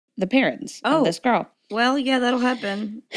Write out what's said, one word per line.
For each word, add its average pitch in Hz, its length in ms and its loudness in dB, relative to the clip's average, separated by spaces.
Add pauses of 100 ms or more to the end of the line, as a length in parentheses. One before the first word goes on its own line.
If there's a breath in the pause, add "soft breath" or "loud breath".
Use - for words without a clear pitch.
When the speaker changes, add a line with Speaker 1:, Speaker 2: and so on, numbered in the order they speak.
(180)
Speaker 1:
the 190 100 0
parents - 560 0
Speaker 2:
Oh. 294 160 2
Speaker 1:
of 269 60 2
this 165 140 0
girl. 226 300 0 (220)
Speaker 2:
Well, 240 260 0
yeah, 262 220 0
that'll 247 220 0
happen. 214 600 -4 (160)